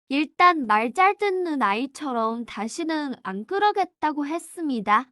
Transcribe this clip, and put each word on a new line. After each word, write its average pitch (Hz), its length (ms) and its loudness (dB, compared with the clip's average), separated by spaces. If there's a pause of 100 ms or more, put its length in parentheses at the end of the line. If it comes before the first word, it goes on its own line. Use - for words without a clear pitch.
일단 311 580 2
말 220 260 2
잘 381 240 4
듣는 359 440 -2
아이처럼 233 840 -2
다시는 294 680 -6 (100)
안 190 220 -8
그러겠다고 370 800 0
했습니다. 269 880 -2